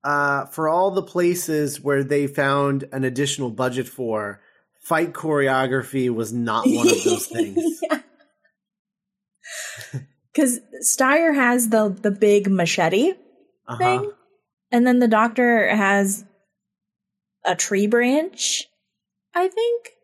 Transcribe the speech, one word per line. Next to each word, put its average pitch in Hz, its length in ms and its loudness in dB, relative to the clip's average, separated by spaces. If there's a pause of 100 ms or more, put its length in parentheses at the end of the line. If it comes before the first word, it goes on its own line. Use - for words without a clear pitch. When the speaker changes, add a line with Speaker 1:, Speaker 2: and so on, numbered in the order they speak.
Speaker 1:
uh, 143 420 0
for 160 220 -4
all 180 240 2
the 185 100 -2
places 165 760 -2
where 139 240 0
they 143 220 0
found 139 680 0
an 135 120 -4
additional 131 460 -2
budget 123 380 -4
for, 107 520 -6 (420)
fight 170 300 -2
choreography 131 1000 -2
was 113 220 -4
not 117 360 -2
one - 180 2
of - 160 2
those - 240 -2
Speaker 2:
<laughs> - 60 -16
Speaker 1:
things. 330 500 -4
Speaker 2:
Yeah. 320 180 -4 (2250)
'Cause 254 260 0 (220)
Steyer 302 520 2
has 247 360 2
the, 214 180 4
the 202 220 -2
big 202 400 4
machete 185 600 2 (540)
Speaker 1:
Uh-huh. - 120 -10
Speaker 2:
thing, 381 340 0 (580)
and 240 160 4
then 247 120 4
the 247 100 4
doctor 226 680 4
has 202 500 2 (1200)
a 180 120 0
tree 208 300 0
branch, 247 800 0 (680)
I 359 140 0
think 466 420 -2 (140)